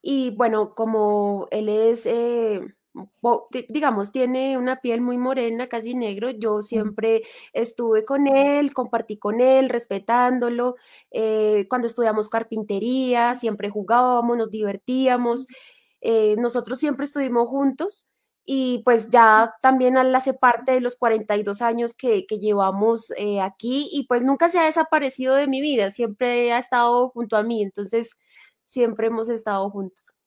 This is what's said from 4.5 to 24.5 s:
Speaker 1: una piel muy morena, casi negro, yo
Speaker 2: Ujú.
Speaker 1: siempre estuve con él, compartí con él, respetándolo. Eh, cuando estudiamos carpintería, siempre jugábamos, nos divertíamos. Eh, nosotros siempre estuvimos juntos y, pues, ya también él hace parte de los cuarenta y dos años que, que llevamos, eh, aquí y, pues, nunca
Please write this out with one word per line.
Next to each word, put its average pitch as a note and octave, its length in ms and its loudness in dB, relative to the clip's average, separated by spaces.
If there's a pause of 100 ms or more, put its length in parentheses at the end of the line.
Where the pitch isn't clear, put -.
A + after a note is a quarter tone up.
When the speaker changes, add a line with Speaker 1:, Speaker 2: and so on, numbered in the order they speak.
Speaker 1:
una B3+ 240 -4
piel A#3 180 -2
muy B3 160 -2
morena, B3 500 -2
casi A#3 280 -8
negro, A3 360 -4
yo G#3+ 260 -2
Speaker 2:
Ujú. G#3 60 -4
Speaker 1:
siempre A3 600 0 (320)
estuve A3+ 500 0
con C#4 220 2
él, C#4 480 2
compartí A3+ 420 -4
con A3 240 -2
él, C4 300 6
respetándolo. A#3+ 1040 -2 (340)
Eh, G#3+ 600 0
cuando B3 160 -2
estudiamos A3 420 -2
carpintería, A#3 1040 -2
siempre G#3 360 -6
jugábamos, A#3+ 680 2
nos A3 140 -4
divertíamos. B3 960 -2 (560)
Eh, A3 340 2
nosotros A#3+ 420 -4
siempre C#4+ 260 -2
estuvimos B3 440 0
juntos C#4 580 -4 (380)
y, B3+ 400 -2
pues, A3+ 240 4
ya A3+ 540 6
también C4 340 4
él C4 180 4
hace C4 200 0
parte B3+ 380 2
de B3+ 100 2
los B3 140 -4
cuarenta A3 380 0
y G#3 80 -2
dos G3+ 200 -6
años A#3 320 -2
que, A3 320 0
que G#3+ 120 -6
llevamos, G3+ 800 0
eh, G3+ 240 -2
aquí B3 500 -4
y, C#4 160 -4
pues, A#3+ 160 0
nunca C#4 280 2